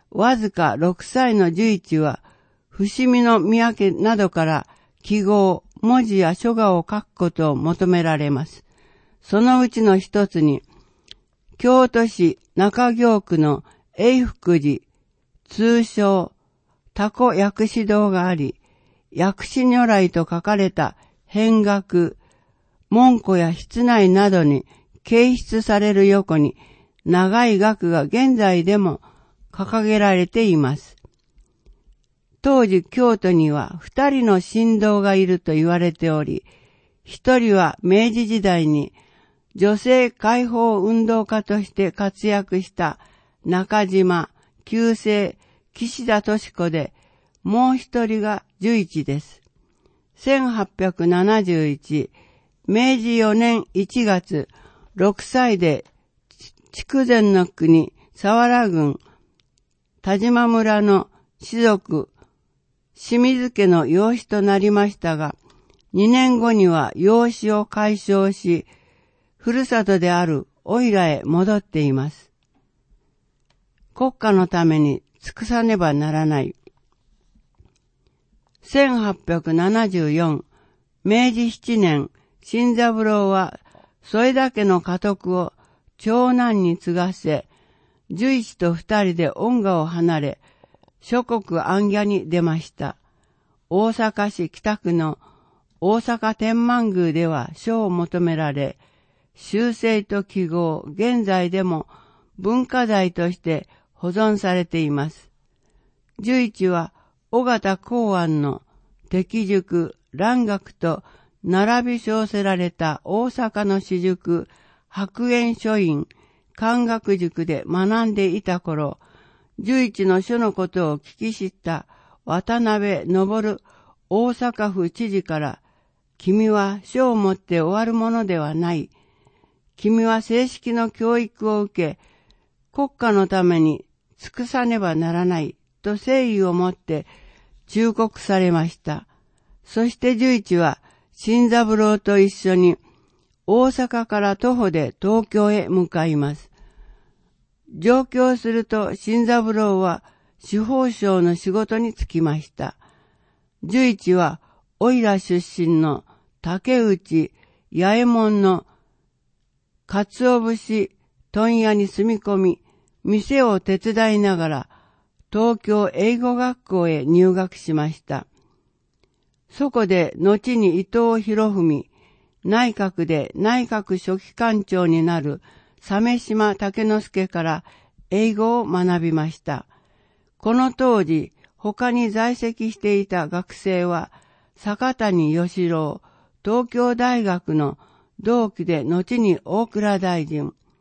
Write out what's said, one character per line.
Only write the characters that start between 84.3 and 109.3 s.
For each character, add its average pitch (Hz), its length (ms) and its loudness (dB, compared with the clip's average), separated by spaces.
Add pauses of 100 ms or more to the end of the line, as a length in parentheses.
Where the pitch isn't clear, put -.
田 262 180 0
家 208 120 -2
の 185 160 4
家 180 200 -4
督 190 380 -4
を 180 140 -4 (460)
長 247 360 0
男 240 300 2
に 175 140 0
継 - 160 -6
が 180 180 -2
せ、 - 380 -6 (600)
十 226 220 -2
一 247 240 -4
と 170 180 0
二 208 300 -2
人 180 140 -2
で 165 120 0
恩 240 300 -2
賀 190 220 0
を 156 40 -2
離 170 360 0
れ、 143 180 -8 (640)
諸 240 220 -2
国 214 340 -4
行 196 320 0
脚 208 140 0
に 202 240 -2
出 175 120 0
ま 165 200 -2
し - 100 -20
た。 - 240 -10 (720)
大 202 180 0
阪 214 420 -2
市 170 220 -8
北 214 260 -6
区 175 160 -4
の 160 240 -2 (640)
大 196 140 2
阪 226 400 -4
天 226 320 0
満 240 240 0
宮 175 200 0
で 165 140 0
は 151 300 -4
書 226 320 -4
を - 20 -2
求 175 320 -4
め 165 140 0
ら 156 180 -4
れ、 139 240 -6 (560)
修 233 400 -4
正 220 300 -2
と 202 200 -6
記 185 240 -6
号、 165 400 -4
現 233 380 -2
在 185 240 0
で 190 140 -2
も 165 240 -4 (500)
文 233 300 -2
化 254 180 -2
財 190 280 0
と 175 180 -2
し 180 60 -12
て 160 300 -6 (280)
保 175 140 -8
存 214 280 0
さ 190 160 -2
れ 180 100 0
て 170 160 -4
い 151 120 -2
ま 143 180 -4
す。 - 220 -20 (880)
十 240 220 0
一 202 260 -4
は、 170 260 -4 (380)
尾 247 120 0
形 208 340 -2
公 226 380 -4
安 160 280 -2
の 143 180 -6 (480)
適 190 380 -4